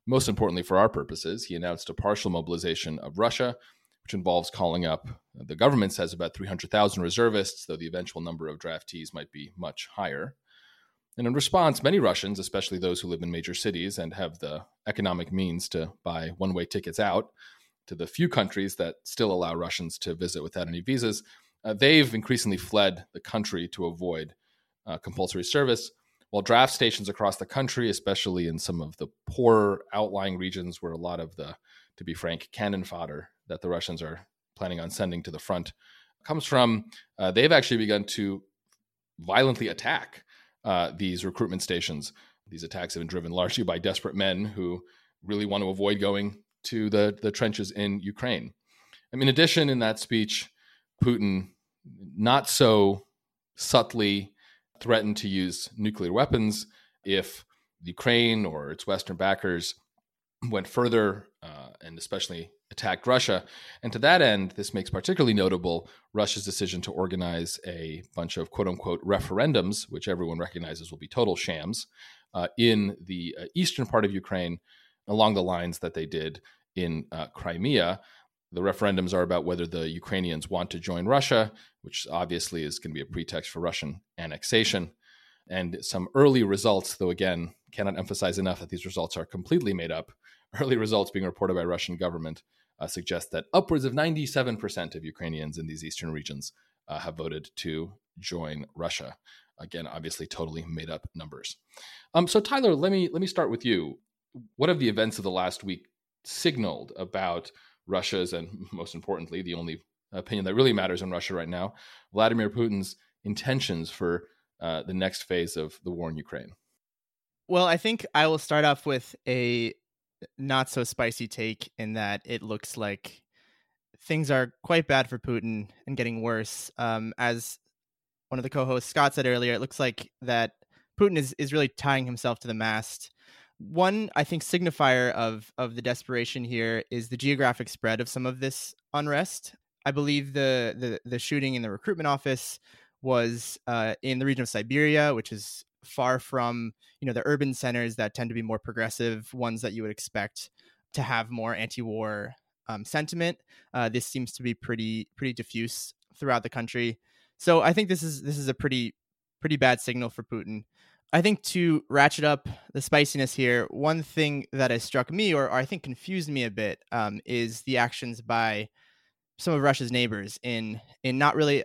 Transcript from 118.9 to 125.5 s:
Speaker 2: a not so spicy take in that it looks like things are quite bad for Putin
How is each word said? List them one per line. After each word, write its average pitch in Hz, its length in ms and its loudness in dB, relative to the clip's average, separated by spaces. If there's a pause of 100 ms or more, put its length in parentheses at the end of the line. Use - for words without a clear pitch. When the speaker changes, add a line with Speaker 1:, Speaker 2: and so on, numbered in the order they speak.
Speaker 2:
a 120 460 2 (640)
not 135 320 0
so 123 160 -2
spicy 117 420 -4
take 110 520 -6
in 110 160 -4
that 104 300 -2
it 113 180 -6
looks 107 340 -8
like 101 460 -8 (800)
things 156 300 0
are 131 220 2 (100)
quite 170 240 4
bad 131 220 4
for 123 100 -8
Putin 110 500 -4 (180)